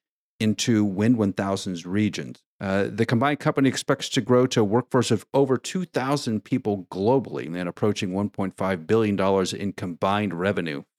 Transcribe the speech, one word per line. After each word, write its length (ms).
into 460
Wind 320
one 160
thousand's 540
regions. 560
Uh, 300
the 160
combined 340
company 300
expects 400
to 100
grow 280
to 120
a 40
workforce 460
of 220
over 240
two 300
thousand 580
people 460
globally 560
and 240
approaching 420
one 160
point 300
five 280
billion 300
dollars 380
in 180
combined 640
revenue. 480